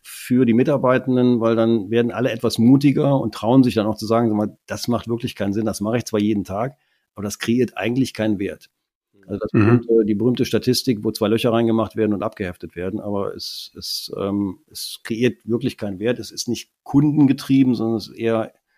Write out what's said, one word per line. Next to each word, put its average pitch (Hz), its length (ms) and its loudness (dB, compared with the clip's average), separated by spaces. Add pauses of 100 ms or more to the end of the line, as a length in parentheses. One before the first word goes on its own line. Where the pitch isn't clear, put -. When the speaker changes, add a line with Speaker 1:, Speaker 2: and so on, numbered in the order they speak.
Speaker 1:
für - 440 0
die 113 80 6
Mitarbeitenden, 127 880 2
weil 113 160 2
dann 113 320 2
werden 120 240 0
alle 120 180 -2
etwas 113 280 -2
mutiger 139 600 4
und 110 160 -4
trauen 123 260 4
sich 123 120 2
dann 107 140 0
auch 107 100 -4
zu - 80 -10
sagen, 113 240 2
„Sag 107 80 0
mal, 107 200 -4 (100)
das 101 200 -8
macht 117 220 -2
wirklich 117 260 -6
keinen 101 160 -4
Sinn, 110 140 -4
das 101 160 -4
mache 110 160 -2
ich 113 80 -6
zwar 107 160 -2
jeden 104 240 0
Tag, 117 320 -6 (360)
aber 101 120 -10
das 101 140 -10
kreiert 117 360 0
eigentlich 117 380 -2
keinen 107 260 -2
Wert.“ 92 300 -8 (580)
Also 101 120 -6
das 107 120 -6
Speaker 2:
Mhm. 107 140 4
Speaker 1:
berühmte, 113 400 4
die 107 100 0
berühmte 117 300 0
Statistik, 117 580 0
wo 110 80 -2
zwei 104 160 -2
Löcher 113 240 2
reingemacht 113 460 0
werden 107 160 0
und 98 100 -4
abgeheftet 87 540 -8
werden, 95 240 -6
aber 101 340 -6
es, - 420 -14
es, - 400 -10
ähm, 98 420 -4 (120)
es - 320 -14
kreiert 117 420 -2
wirklich 120 320 -4
keinen 98 220 -8
Wert. 117 200 -2
Es 110 120 -16
ist - 160 -10
nicht - 240 -6 (120)
kundengetrieben, 139 920 2
sondern 113 220 0
es 95 100 -8
ist - 80 -20
eher 113 380 -2 (240)